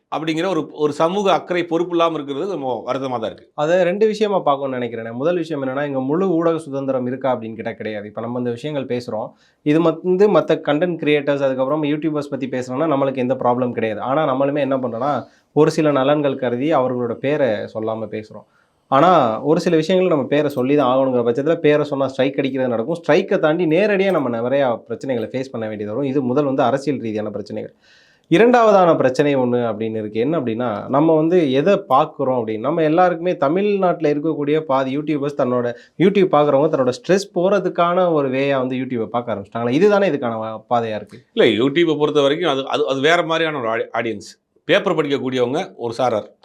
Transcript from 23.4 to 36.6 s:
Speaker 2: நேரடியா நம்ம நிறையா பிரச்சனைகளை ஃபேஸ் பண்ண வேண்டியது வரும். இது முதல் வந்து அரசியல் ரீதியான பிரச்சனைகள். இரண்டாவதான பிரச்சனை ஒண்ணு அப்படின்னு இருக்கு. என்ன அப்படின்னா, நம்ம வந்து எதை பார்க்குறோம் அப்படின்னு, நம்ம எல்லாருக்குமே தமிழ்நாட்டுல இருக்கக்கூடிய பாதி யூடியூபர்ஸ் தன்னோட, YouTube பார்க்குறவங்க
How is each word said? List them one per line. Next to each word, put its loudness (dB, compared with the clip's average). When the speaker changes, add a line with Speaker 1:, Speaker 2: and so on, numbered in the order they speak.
Speaker 2:
நேரடியா 2
நம்ம -2
நிறையா 0
பிரச்சனைகளை -4
ஃபேஸ் -8
பண்ண -6
வேண்டியது -8
வரும். -2
இது 0
முதல் 0
வந்து 0
அரசியல் 0
ரீதியான -6
பிரச்சனைகள். -10
இரண்டாவதான 6
பிரச்சனை 2
ஒண்ணு 0
அப்படின்னு -4
இருக்கு. -4
என்ன 0
அப்படின்னா, -4
நம்ம 4
வந்து 2
எதை 4
பார்க்குறோம் 0
அப்படின்னு, -4
நம்ம -2
எல்லாருக்குமே 2
தமிழ்நாட்டுல 0
இருக்கக்கூடிய -2
பாதி -2
யூடியூபர்ஸ் -4
தன்னோட, 0
YouTube 4
பார்க்குறவங்க 4